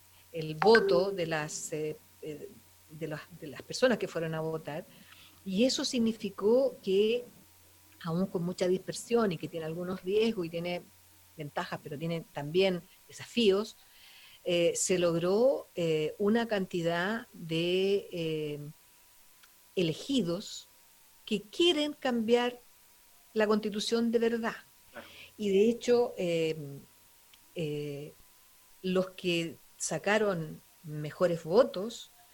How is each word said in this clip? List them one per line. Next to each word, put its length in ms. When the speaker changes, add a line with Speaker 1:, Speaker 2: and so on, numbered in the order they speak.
Speaker 1:
el 220
voto 560
de 160
las, 460
eh, 260
eh, 260
de 200
las, 120
de 80
las 140
personas 360
que 100
fueron 260
a 60
votar, 460
y 200
eso 200
significó 1000
que, 420
aún 220
con 180
mucha 240
dispersión 640
y 60
que 100
tiene 180
algunos 360
riesgos 440
y 40
tiene 320
ventajas, 460
pero 160
tiene 340
también 500
desafíos, 680
eh, 300
se 240
logró, 760
eh, 440
una 280
cantidad 840
de, 800
eh, 480
elegidos 920
que 180
quieren 500
cambiar 680
la 120
Constitución 640
de 80
verdad. 380
Speaker 2:
Claro. 160
Speaker 1:
Y 140
de 200
hecho, 480
eh, 380
eh, 580
los 280
que 480
sacaron 840
mejores 600
votos 680